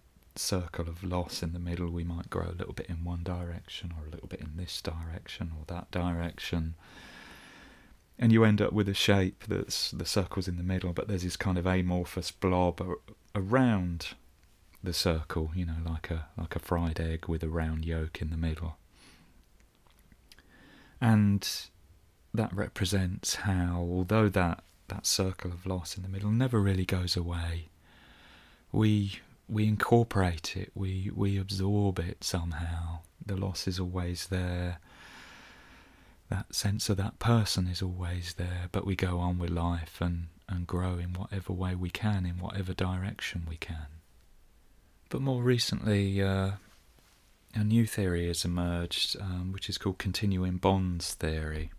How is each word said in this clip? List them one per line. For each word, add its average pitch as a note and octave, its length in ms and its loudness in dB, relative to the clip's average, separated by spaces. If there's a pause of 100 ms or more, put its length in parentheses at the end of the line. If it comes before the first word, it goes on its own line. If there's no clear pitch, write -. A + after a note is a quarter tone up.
(340)
circle F2 540 -2
of E2+ 160 -10
loss F2+ 380 -2
in E2 100 -2
the F2 60 -4
middle, F2 320 -2
we E2+ 140 -2
might E2+ 260 -4
grow F2 180 -2
a F2 80 -6
little F#2 160 -6
bit - 160 -8
in E2+ 160 -4
one E2+ 180 -4
direction F2 720 -6
or D2+ 100 -10
a D#2 40 -12
little - 180 -12
bit - 120 -10
in D#2 160 -10
this F2 240 -8
direction E2 800 -8
or D2+ 80 -12
that F2 240 -8
direction. E2+ 840 -2 (1400)
And A#2 140 8
you A2+ 120 10
end G#2+ 160 8
up - 120 4
with G2+ 160 4
a G2 60 2
shape F#2+ 520 4
that's, - 460 -2
the - 140 -6
circle's F#2 420 0
in F2 80 -2
the F2 60 -4
middle, F2+ 300 0
but - 140 -2
there's F#2+ 160 -2
this F2+ 140 -4
kind F#2 220 0
of F2 80 0
amorphous F2+ 640 0
blob F2+ 480 2
ar-, F#2 180 -4 (360)
around G2 720 2 (720)
the F2+ 100 -2
circle, D#2+ 600 0
you F2+ 100 0
know, E2 200 -4
like E2 260 -4
a, D#2+ 160 -4 (100)
like E2+ 200 -6
a F2 40 -4
fried E2+ 380 0
egg D#2+ 300 -4
with E2 160 0
a D#2+ 40 -2
round D#2+ 360 -2
yolk D#2+ 360 -4
in D#2+ 100 -4
the E2 60 -4
middle. D#2+ 400 -2 (2250)
And G#2 480 6 (840)
that G#2+ 180 0
represents F#2+ 840 -2
how, F2 520 2
although F#2 400 4
that, F2+ 360 2 (240)
that - 180 -6
circle F#2 460 0
of F2 140 -10
loss F2+ 300 -4
in F#2 60 -8
the F#2 60 -8
middle G2 220 -2
never A#2+ 300 4
really F#2+ 240 4
goes F2+ 320 0
away, E2+ 520 -4 (1040)
we, G#2 480 2 (280)
we G#2+ 180 2
incorporate G2+ 920 4
it, F#2+ 180 -6
we, F#2+ 400 -2
we G2+ 240 2
absorb G2 640 2
it - 240 -4
somehow. E2+ 760 -4 (260)
The G2+ 120 -4
loss F#2+ 320 -2
is F#2 100 -2
always F2+ 480 -2
there, F2+ 520 -2 (1500)
that - 260 -4
sense G2+ 360 0
of G2 80 2
that G2 200 -2
person A2 480 4
is F2+ 140 -4
always F2+ 540 -4
there, F2+ 360 -4
but F#2 160 -2
we F#2+ 80 2
go F2+ 240 0
on F2+ 200 2
with F2 120 0
life E2+ 500 0
and, E2+ 260 0 (220)
and F2 180 -4
grow F2+ 320 0
in F2 160 -4
whatever F#2+ 380 -6
way F#2 220 -2
we F2+ 160 -2
can, G2+ 360 0
in F2 120 -2
whatever F#2 360 -4
direction F#2 760 -4
we D#2+ 80 -6
can. D#2 300 -8 (1200)
But B2+ 140 -4
more C3 200 2
recently, G#2 800 4
uh, F#2+ 300 2 (1000)
a G#2+ 100 2
new A2 220 6
theory F2 400 2
has E2+ 180 0
emerged, F2 720 0
um, F#2 340 -4
which F#2+ 180 -8
is - 80 -4
called F#2+ 180 -2
continuing F#2 640 0
bonds F#2 560 2
theory. D#2 640 -2